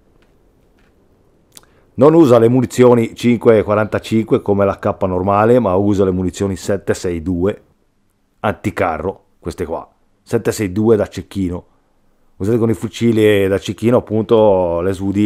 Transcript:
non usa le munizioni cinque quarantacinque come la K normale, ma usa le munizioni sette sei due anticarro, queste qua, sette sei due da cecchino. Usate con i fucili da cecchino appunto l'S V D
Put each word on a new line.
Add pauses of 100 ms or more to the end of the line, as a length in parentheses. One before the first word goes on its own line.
(1900)
non
usa
le
munizioni
cinque
quarantacinque
come
la
K
normale,
ma
usa
le
munizioni
sette
sei
due (800)
anticarro, (160)
queste
qua, (320)
sette
sei
due
da
cecchino. (680)
Usate
con
i
fucili
da
cecchino
appunto
l'S
V
D